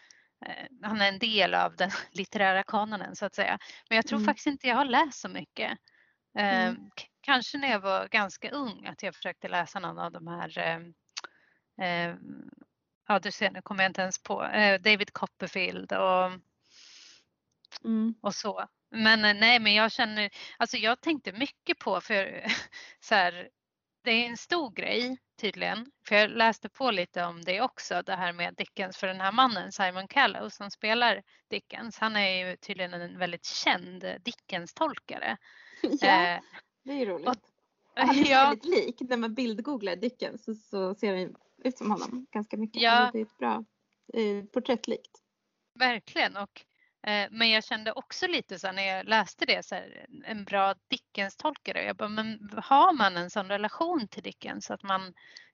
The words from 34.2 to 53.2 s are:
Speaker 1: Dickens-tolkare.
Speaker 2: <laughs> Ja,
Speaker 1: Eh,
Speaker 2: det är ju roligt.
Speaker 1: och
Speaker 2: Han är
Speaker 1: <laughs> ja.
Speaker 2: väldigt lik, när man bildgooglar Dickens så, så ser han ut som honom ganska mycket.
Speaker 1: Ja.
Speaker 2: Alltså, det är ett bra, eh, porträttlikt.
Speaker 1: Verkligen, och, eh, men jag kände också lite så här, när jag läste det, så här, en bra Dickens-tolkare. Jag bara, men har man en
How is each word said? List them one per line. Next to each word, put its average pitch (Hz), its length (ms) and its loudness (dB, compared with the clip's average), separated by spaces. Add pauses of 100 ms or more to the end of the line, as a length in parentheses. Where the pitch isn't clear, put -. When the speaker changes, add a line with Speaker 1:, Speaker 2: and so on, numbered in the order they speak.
Speaker 1:
Dickens-tolkare. - 1160 -6
Speaker 2:
<laughs> - 60 -20 (340)
Ja, 262 260 2 (200)
Speaker 1:
Eh, 175 140 -2 (420)
Speaker 2:
det 262 80 -10
är 285 60 -4
ju 262 80 0
roligt. 175 220 -4
Speaker 1:
och 247 80 2 (600)
Speaker 2:
Han 262 140 4 (100)
är 302 60 8
Speaker 1:
<laughs> 285 60 6
ja. 262 180 10
Speaker 2:
väldigt - 160 -2
lik, 254 360 2
när 254 160 -2
man 226 160 -2
bildgooglar 220 640 -2
Dickens 208 480 -6
så, 226 100 -6
så 196 420 -4
ser 196 220 -2
han 180 180 -6 (280)
ut 254 140 -2
som 208 140 -2
honom - 400 -6
ganska 208 260 -6
mycket. 220 240 -4
Speaker 1:
Ja. 233 100 6
Speaker 2:
Alltså, 240 220 6
det 226 60 -2
är 220 60 -2
ett - 120 -20
bra, 226 260 -2 (500)
eh, 208 320 -2
porträttlikt. 240 640 -4 (680)
Speaker 1:
Verkligen, 240 580 0
och, - 240 -10 (480)
eh, 208 220 0
men 226 180 2
jag 220 140 4
kände 220 280 -4
också - 360 -6
lite 254 320 -4
så 190 80 -6
här, 185 60 -6
när 190 100 -4 (140)
jag 190 100 -8
läste 220 380 2
det, 185 200 2
så 196 100 -8
här, - 300 -12 (200)
en 214 200 -8
bra 196 300 2 (140)
Dickens-tolkare. - 920 -4
Jag 202 120 -4
bara, 214 140 -6
men 214 400 -6 (140)
har 320 300 8
man 196 240 4
en 175 120 -4